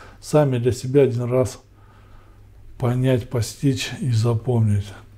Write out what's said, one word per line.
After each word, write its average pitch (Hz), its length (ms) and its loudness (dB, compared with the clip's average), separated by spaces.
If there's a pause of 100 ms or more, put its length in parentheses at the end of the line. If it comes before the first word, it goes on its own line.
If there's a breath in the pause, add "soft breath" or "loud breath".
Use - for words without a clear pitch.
(220 loud breath)
сами 143 360 2
для 120 140 2
себя 135 300 2
один 120 220 2
раз 123 360 0 (1160 soft breath)
понять, 127 520 0
постичь 127 600 -2 (120)
и 135 100 -2
запомнить. 110 760 0 (320)